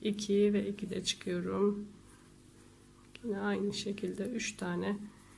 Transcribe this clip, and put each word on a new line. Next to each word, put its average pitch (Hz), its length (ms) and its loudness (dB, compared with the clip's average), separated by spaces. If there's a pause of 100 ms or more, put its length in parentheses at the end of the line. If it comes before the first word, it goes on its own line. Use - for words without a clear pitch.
iki 202 500 4
ve 202 160 2
iki 202 220 -6
de 185 140 -4
çıkıyorum. 190 840 0 (1400)
Yine 202 160 -2
aynı 202 340 2
şekilde 196 540 -4
üç - 280 -4
tane 185 420 0 (400)